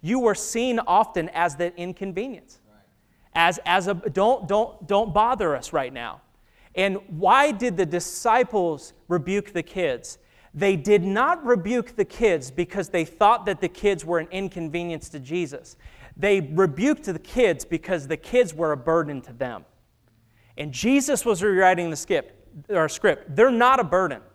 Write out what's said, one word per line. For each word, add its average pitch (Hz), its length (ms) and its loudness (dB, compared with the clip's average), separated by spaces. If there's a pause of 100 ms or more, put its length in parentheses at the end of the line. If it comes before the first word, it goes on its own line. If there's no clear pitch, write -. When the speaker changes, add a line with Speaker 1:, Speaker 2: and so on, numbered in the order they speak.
Speaker 1:
you 220 180 -2
were 220 160 2
seen 233 440 -2
often 180 500 0
as 165 260 -2
the 175 220 -4
inconvenience. 190 880 -10
Speaker 2:
Right. - 120 -20 (540)
Speaker 1:
As, 170 320 2
as 180 220 2
a, 202 60 0
"Don't, 196 540 0
don't, 202 400 -2
don't 202 260 0
bother 214 420 2
us - 180 -10
right 135 200 -2
now." 117 280 -12 (520)
And 190 260 0 (100)
why 202 420 4
did 214 240 -2
the 180 100 2
disciples 175 1080 -2 (160)
rebuke 180 420 -2
the 170 120 -6
kids? 143 560 -6 (340)
They 190 240 2
did 196 260 4
not 262 420 0
rebuke 233 520 -2
the 202 80 0
kids 165 440 0
because 175 400 -6
they 170 140 0
thought 208 420 2
that 185 140 -2
the 190 80 -2
kids 190 380 -2
were 170 140 0
an 160 120 -8
inconvenience 175 800 -8
to 151 100 -14
Jesus. 147 560 -8 (400)
They 196 240 2
rebuked 175 680 0
the 165 140 -8
kids 196 460 0
because 165 420 -6
the 156 80 -4
kids 226 380 0
were 156 180 -2
a 147 60 -2
burden 147 460 0
to 117 100 -20
them. 117 320 -8 (920)
And 147 140 -10
Jesus 262 540 0
was 196 180 0
rewriting 185 460 4
the 156 60 -6
skip, - 520 -6 (220)
or 165 180 2
script. 156 480 -2
They're 240 160 6
not 247 280 4
a 233 40 2
burden. 165 380 0 (140)